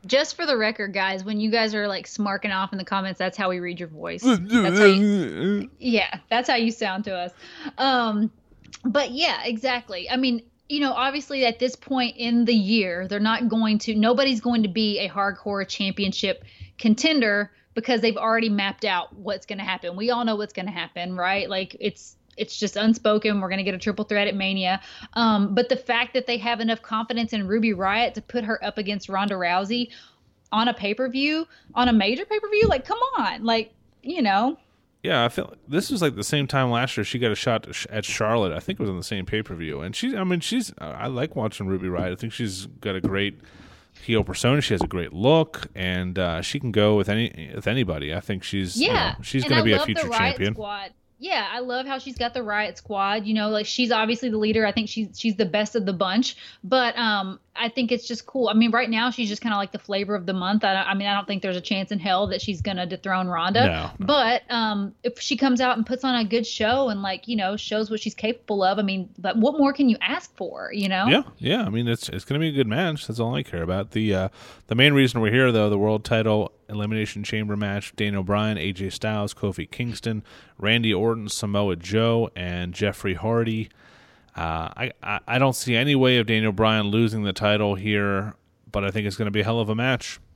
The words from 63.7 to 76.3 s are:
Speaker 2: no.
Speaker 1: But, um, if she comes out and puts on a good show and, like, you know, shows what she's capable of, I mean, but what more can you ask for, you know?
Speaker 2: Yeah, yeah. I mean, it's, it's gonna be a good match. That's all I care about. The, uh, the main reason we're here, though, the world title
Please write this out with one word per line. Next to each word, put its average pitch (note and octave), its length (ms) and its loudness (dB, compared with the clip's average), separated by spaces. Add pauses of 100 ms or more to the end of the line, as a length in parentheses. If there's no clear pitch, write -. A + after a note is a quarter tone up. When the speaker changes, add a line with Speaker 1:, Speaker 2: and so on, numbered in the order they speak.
Speaker 2:
no. D#2+ 180 -4 (100)
Speaker 1:
But, B3 500 2
um, G#3+ 420 -2 (120)
if A#3+ 160 -4
she - 160 -4
comes B3+ 240 2
out B3+ 160 2
and A3+ 100 0
puts B3+ 160 -4
on B3+ 140 0
a A3+ 80 2
good A3+ 240 0
show B3+ 400 2
and, G3+ 120 -4
like, F#3+ 280 -6
you A#3 80 -2
know, G3 200 0
shows G#3+ 360 -2
what G#3+ 80 -4
she's - 140 -6
capable G#3+ 500 -2
of, G3 160 4
I - 20 2
mean, F#3+ 260 -2 (100)
but F#3 180 -2
what C4+ 200 4
more C#4 160 6
can C#4 160 4
you A3 120 6
ask G3+ 360 -4
for, F2 360 -10
you G3+ 160 -2
know? F#3+ 180 2
Speaker 2:
Yeah, A#3+ 160 6 (160)
yeah. F3+ 240 0
I G3+ 60 -2
mean, A#2 180 0
it's, A#2 220 -2
it's - 160 -8
gonna C#3+ 160 -2
be D#3+ 80 0
a D3+ 40 -2
good C#3 140 2
match. D3+ 400 -2
That's A2+ 140 -6
all A#2+ 160 0
I C#3+ 80 -4
care F2 180 -6
about. F#2 300 -2
The, G#2+ 220 2
uh, F#2+ 140 0 (380)
the - 80 -4
main C#3 180 6
reason B2+ 280 4
we're A2 120 4
here, B2+ 200 6
though, G#2+ 180 4
the G#2 80 4
world G#2+ 260 2
title A2 460 2 (180)